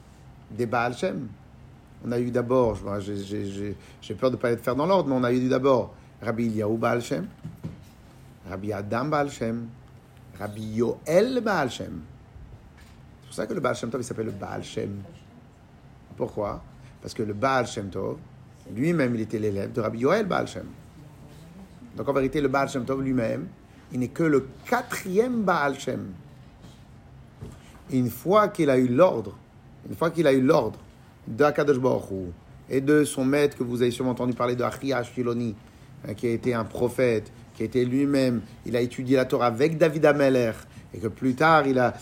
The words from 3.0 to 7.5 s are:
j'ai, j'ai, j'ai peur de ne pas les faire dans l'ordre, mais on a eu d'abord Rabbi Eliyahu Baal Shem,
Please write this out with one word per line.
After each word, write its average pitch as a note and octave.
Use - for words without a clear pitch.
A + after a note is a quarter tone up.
j'ai, G2+
j'ai, G2
j'ai -
peur C3
de B2
ne -
pas A#2+
les A#2
faire B2
dans C#3+
l'ordre, F3+
mais C3+
on B2+
a A#2+
eu B2+
d'abord B2+
Rabbi A#2
Eliyahu G#2+
Baal A#2+
Shem, D#3+